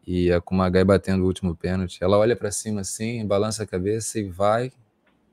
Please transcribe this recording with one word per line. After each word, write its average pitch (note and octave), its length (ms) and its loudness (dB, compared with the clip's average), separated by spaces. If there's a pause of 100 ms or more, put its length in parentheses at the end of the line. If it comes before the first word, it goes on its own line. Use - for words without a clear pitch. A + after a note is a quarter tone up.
E F2 280 2
a F2 80 4
Kumagai F#2 420 2
batendo F#2+ 400 4
o F#2 40 2
último F2+ 280 -2
pênalti, F#2 480 -4
ela G2 160 4
olha A2+ 160 4
pra G#2 160 -6
cima G#2+ 300 -6
assim, A2+ 440 -6
balança G#2 380 -2
a G2 40 -6
cabeça G#2 520 -4
e G#2 60 -4
vai, G#2 480 -2 (600)